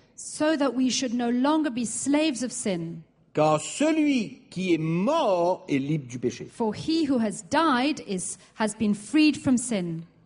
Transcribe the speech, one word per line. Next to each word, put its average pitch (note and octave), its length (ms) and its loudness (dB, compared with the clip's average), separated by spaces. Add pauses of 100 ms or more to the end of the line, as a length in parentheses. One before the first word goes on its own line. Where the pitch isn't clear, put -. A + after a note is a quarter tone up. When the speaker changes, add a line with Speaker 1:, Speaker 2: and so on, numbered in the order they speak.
(160)
Speaker 1:
So D#4 400 -2
that C4 200 0
we B3+ 160 2
should A#3+ 220 -2
no A#3+ 160 0
longer C#4+ 420 2
be A3+ 140 -4
slaves C#4+ 580 0
of A#3+ 80 -4
sin. E3+ 500 -4 (320)
Speaker 2:
Car D3+ 260 4
celui D4 920 0
qui F3+ 220 0
est E3 40 4
mort F3+ 880 0
est C#3+ 120 0
libre C#3+ 280 -2
du B2+ 120 -10
péché. - 260 -4
Speaker 1:
For G#3+ 280 -4
he D#4+ 360 -2
who C4+ 100 2
has G#3+ 300 -2
died D4 580 2
is, F#3+ 300 -6 (220)
has G#3+ 200 -2
been G#3 140 2
freed D4+ 440 2
from B3+ 200 2
sin. F3 460 -4 (220)